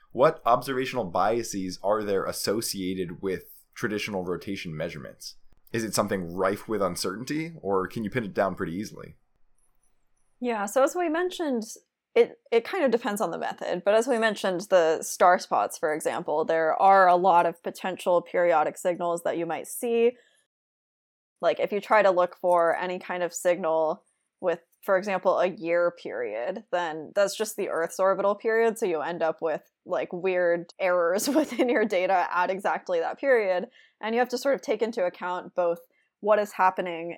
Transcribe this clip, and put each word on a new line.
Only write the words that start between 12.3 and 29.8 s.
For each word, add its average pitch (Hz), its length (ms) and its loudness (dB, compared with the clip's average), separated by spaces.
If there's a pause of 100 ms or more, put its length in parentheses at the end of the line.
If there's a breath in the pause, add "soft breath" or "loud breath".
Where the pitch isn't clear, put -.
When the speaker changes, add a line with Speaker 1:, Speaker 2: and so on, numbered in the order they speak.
Speaker 2:
it 233 120 4
kind 359 200 -2
of 262 80 2
depends 208 300 -2
on 170 100 0
the 170 80 -6
method, - 440 -4
but 202 120 4
as 233 120 4
we 240 120 2
mentioned, 208 500 0
the 165 320 4
star 180 380 4
spots, 104 380 -2
for 151 160 -2
example, 151 520 -2
there 160 360 0
are 190 260 8
a 175 80 8
lot 175 300 6
of 170 180 -4
potential 185 580 0
periodic 165 560 2
signals 170 460 -2
that 139 140 -2
you 170 80 -4
might 160 220 -8
see. 233 440 0 (1300 soft breath)
Like, 165 180 2
if - 120 -2
you 202 80 -2
try 214 220 4
to 196 100 6
look 180 280 0
for 170 360 4
any 180 240 -6
kind 180 240 -6
of 170 100 -4
signal 160 720 -2 (380)
with, 170 180 -2 (240)
for 190 140 2
example, 190 420 0
a 175 80 4
year 175 440 -2 (100)
period, 120 720 -6
then 156 440 -4
that's 196 200 2
just 214 220 -6
the 196 120 -4
Earth's 165 300 -4
orbital 196 360 2
period, 226 420 0
so 226 80 -4
you 165 160 -2
end 165 200 -6
up 160 200 0
with, 160 200 -2 (240)